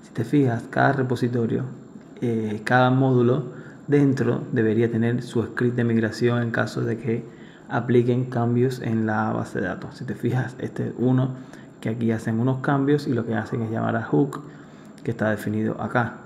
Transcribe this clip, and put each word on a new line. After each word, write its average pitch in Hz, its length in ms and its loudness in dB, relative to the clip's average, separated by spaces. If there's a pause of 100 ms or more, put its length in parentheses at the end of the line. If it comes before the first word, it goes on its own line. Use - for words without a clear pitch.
si - 100 -20
te 120 120 -4
fijas, 120 480 2
cada 131 220 4
repositorio, 120 720 0 (560)
eh, 110 420 -2
cada 127 260 4
módulo 131 640 4 (360)
dentro 135 540 2 (100)
debería 113 380 4
tener 117 320 0
su 113 220 -2
script 120 320 0
de 123 80 2
migración 117 580 2
en 117 80 -2
caso 117 320 -2
de 117 160 -2
que 113 260 -2 (460)
apliquen 123 560 2
cambios 120 560 0
en 113 240 0
la 110 280 0
base 117 260 -4
de 98 80 -2
datos. - 300 -8
Si 127 80 -10
te 107 100 -6
fijas, 123 420 -2
este 120 300 -6
es 117 100 -6
uno 127 380 2 (460)
que 113 80 -4
aquí 113 220 0
hacen 110 280 -2
unos 131 220 0
cambios 143 460 2
y 135 60 0
lo 117 140 -2
que 110 80 -2
hacen 113 260 -4
es 113 80 -4
llamar 113 260 -2
a 113 60 0
hook, 143 400 0 (640)
que 117 80 -4
está 107 180 -2
definido 107 500 -2
acá. 117 460 -2